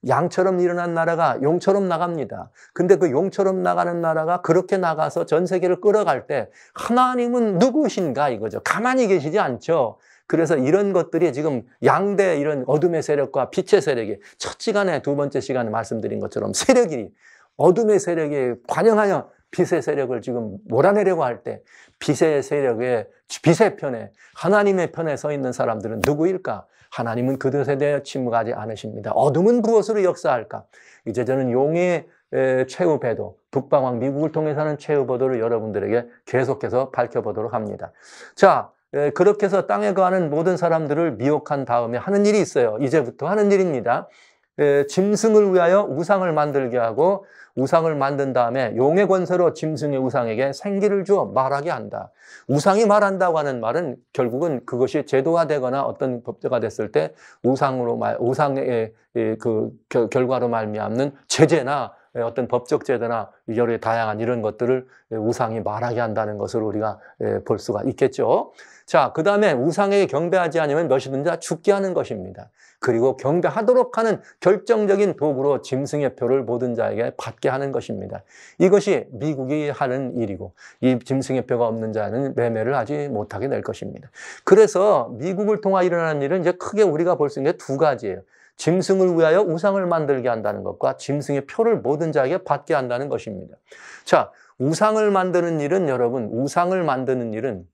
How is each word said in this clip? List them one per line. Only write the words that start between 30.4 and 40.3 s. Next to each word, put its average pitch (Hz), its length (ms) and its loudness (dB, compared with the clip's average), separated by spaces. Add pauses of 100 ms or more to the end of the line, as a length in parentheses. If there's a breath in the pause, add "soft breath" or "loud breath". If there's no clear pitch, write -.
이제 117 180 -2
저는 131 280 0
용의, 160 560 2 (260 soft breath)
에, 131 340 2
최후 156 320 0
배도, 110 380 -4 (140)
북방왕 131 480 0
미국을 139 320 -2
통해서 156 300 -2
하는 151 160 -2
최후 147 280 0
보도를 127 340 0
여러분들에게 110 640 -2 (200 loud breath)
계속해서 123 640 -2
밝혀보도록 110 600 -4
합니다. 107 380 -6 (440 loud breath)
자, 156 360 6 (220)
에, 143 180 2
그렇게 202 340 4
해서 185 220 0
땅에 202 260 0
거하는 185 360 2
모든 165 280 0